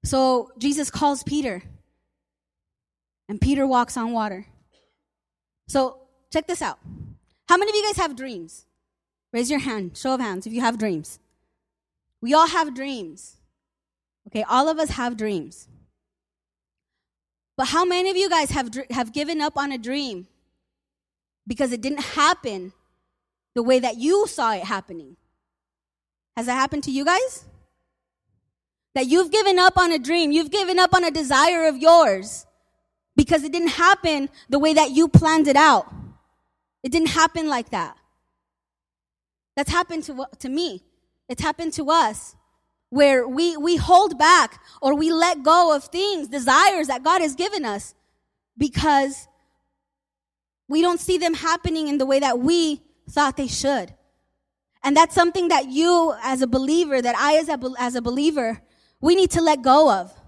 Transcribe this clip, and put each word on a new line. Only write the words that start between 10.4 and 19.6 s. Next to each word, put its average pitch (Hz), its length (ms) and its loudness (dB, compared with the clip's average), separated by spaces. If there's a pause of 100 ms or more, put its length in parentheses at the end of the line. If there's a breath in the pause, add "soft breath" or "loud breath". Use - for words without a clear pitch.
if 220 60 -12
you 233 80 -6
have 233 180 -2
dreams. 185 400 -6 (1000)
We 240 140 -2
all 330 120 6
have 320 280 -2
dreams. 247 600 -12 (920)
Okay, 214 140 -8
all 254 260 0
of 320 100 -2
us 302 120 -2
have 240 260 -6
dreams. 208 520 -8 (1900)
But 262 120 -2
how 339 160 0
many 359 260 0
of 359 60 -2
you 381 120 0
guys 320 220 0
have 240 200 -6
dr-, 254 200 -12
have 233 220 -6
given 302 280 -6
up 302 160 -4
on 285 160 -4